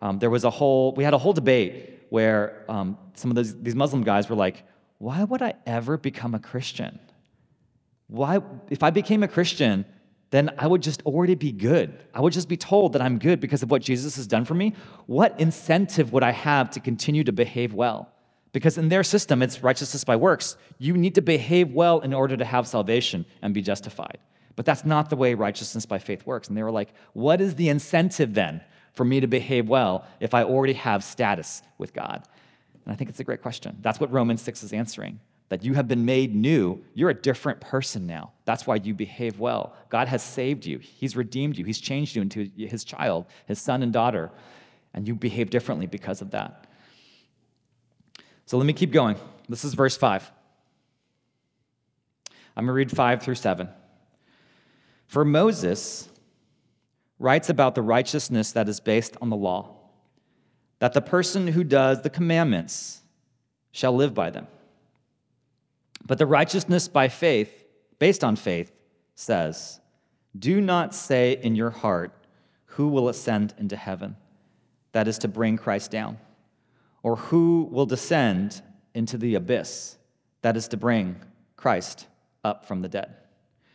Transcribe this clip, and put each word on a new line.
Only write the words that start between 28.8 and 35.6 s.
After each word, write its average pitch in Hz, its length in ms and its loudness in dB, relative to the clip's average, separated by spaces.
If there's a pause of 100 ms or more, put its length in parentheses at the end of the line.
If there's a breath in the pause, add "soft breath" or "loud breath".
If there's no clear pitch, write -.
for 127 100 -2
me 131 160 2
to 131 80 2
behave 120 400 0
well 110 400 2 (140)
if 113 120 -4
I 120 100 6
already 135 300 2
have 101 300 -2
status 101 580 -4 (160)
with - 160 -10
God?" - 320 -10 (600 soft breath)
And 107 80 -8
I - 20 -8
think 123 140 -8
it's - 100 -16
a 131 60 -8
great 120 160 -8
question. - 400 -10
That's 113 180 -2
what 120 140 -2
Romans 117 280 2
six - 220 -12
is 101 100 -14
answering, 107 460 -8 (300)
that 92 140 -4